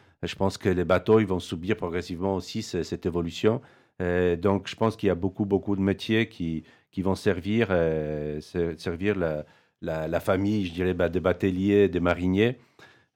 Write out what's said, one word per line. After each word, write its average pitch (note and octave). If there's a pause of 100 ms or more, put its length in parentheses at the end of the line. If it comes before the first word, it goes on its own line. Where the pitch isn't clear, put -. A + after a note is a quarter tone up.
(220)
Je E2+
pense G2
que -
les F2+
bateaux, F#2
ils G#2+
vont F#2
subir F2+
progressivement F2+
aussi G#2+
ce-, F2+
cette E2+
évolution. E2+ (420)
Euh, F2
donc, G2
je -
pense A2
qu'il -
y F#2+
a F2
beaucoup, F#2+
beaucoup G2
de F#2+
métiers A2
qui, E2 (260)
qui F#2+
vont F#2+
servir, G2+
euh, D2+
ser-, E2+
servir F#2
la, D#2 (360)
la, D#2+
la E2
famille, G2+
je E2
dirais, F2+
bah, F2
des E2+
bateliers, G2
des F2
mariniers. F#2 (580)